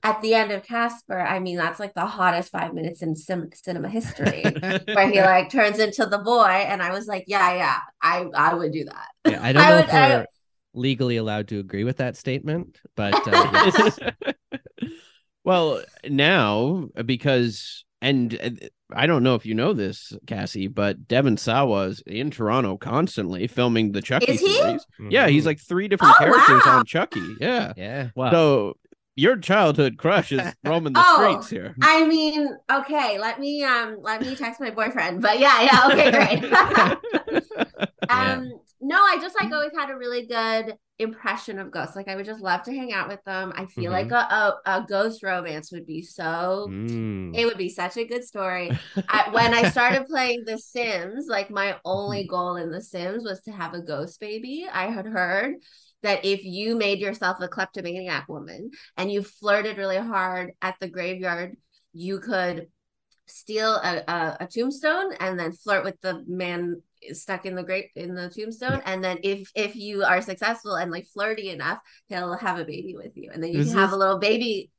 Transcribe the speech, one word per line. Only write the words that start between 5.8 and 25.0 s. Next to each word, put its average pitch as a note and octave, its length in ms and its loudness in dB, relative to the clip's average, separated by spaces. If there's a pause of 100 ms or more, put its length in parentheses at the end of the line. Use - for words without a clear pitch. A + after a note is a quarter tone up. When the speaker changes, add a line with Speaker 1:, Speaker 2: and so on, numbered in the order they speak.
Speaker 1:
the G3+ 140 -2
boy. A3+ 260 6
And F#3+ 380 2
I F3 80 -2
was G#3 160 -6
like, F#3+ 180 -6
"Yeah, G3 300 2
yeah, D3 220 0 (260)
I, F3 320 0
I D#3+ 180 4
would E3 180 -2
do D3 140 -6
that." - 220 -16 (200)
Speaker 3:
Yeah, - 160 2
I A#2+ 80 2
don't C#3+ 120 8
Speaker 1:
I G3+ 60 10
Speaker 3:
know G#3 80 12
Speaker 1:
would, D#3 80 8
Speaker 3:
if - 80 0
Speaker 1:
I C4+ 160 8
Speaker 3:
we're A#2 160 4 (480)
legally B2 440 0
allowed G#2+ 300 -2
to G#2 120 -4
agree G2 240 -4
with B2+ 140 -2
that B2 180 -4
statement, D3+ 640 -6 (160)
but, G2+ 200 0 (120)
uh, - 40 0 (200)
yes. - 520 4
Speaker 2:
<laughs> C4 300 -8 (1080)
Well, E3 380 2 (260)
now, C#3+ 840 2 (160)
because, B2 800 0 (160)
and, B2 380 2
uh, A#2 100 -6 (440)
I C#3 140 2
don't D3+ 160 4
know B2+ 120 4
if G#2+ 100 -4
you A2 100 -4
know C#3+ 180 0
this, G2+ 400 -6 (140)
Cassie, G2 400 -6
but G2+ 400 -4
Devon B2 300 2
Sawa A2+ 500 0
is F#2+ 180 -8
in C3 260 -6
Toronto A2 460 -2
constantly G#2+ 680 -4
filming A2+ 460 2
the G2 80 -2
Chucky B3 320 0
Speaker 1:
Is - 80 0
he? G4 200 4
Speaker 2:
series. E5 240 0 (240)